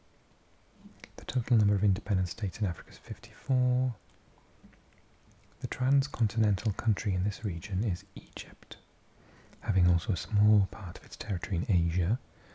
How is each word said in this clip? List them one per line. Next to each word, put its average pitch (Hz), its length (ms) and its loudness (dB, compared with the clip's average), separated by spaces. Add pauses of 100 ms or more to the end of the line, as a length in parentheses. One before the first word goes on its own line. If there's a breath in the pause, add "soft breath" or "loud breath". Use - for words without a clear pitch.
(1160)
the - 80 -14
total 120 320 0
number 104 180 4
of 92 80 0
independent 92 460 2
states - 300 -6
in 107 60 0
Africa - 260 -6
is - 60 -20
fifty-four. 127 960 -2 (1700)
The - 80 -10
transcontinental 113 1040 0
country 104 400 0
in 92 100 0
this 104 200 -4
region 92 400 -4
is 92 220 -4 (100)
Egypt, - 640 -16 (840 loud breath)
having 90 280 2
also 87 260 4
a - 40 -2
small 104 540 4
part 90 260 -10
of - 80 -18
its - 120 -18
territory 95 400 -4
in 82 120 0
Asia, 87 480 2 (380 loud breath)